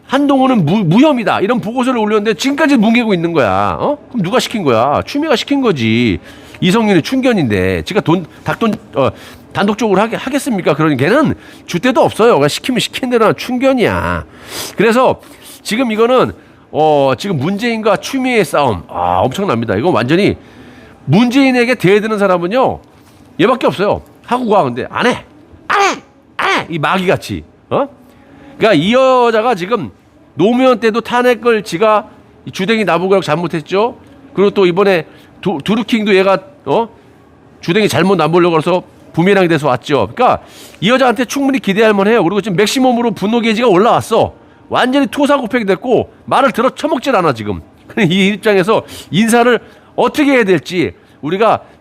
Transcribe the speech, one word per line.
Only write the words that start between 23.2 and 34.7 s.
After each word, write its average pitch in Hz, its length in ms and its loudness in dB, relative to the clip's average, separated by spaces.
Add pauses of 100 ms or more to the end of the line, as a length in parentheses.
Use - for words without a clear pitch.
얘밖에 247 260 2
없어요. 165 360 -2 (220)
하고 247 240 -4
가. 196 160 2
근데 123 260 -6
안 160 160 -2
해. - 180 -4 (440)
안 403 120 0
해. 381 220 -2 (340)
안 - 140 -4
해. 180 200 -4
이 170 80 -6
마귀같이. 151 680 -2 (260)
어? 254 180 -2 (720)
그러니까 208 160 4
이 170 180 0
여자가 247 640 2
지금 175 360 -6 (440)
노무현 240 460 2
때도 226 200 0
탄핵을 233 600 0
지가 208 460 0 (360)
이 135 60 -16
주댕이 214 340 -2
나보고 180 360 0
잘못했죠. 175 760 -2 (380)
그리고 196 160 2
또 196 160 2
이번에 180 400 2 (340)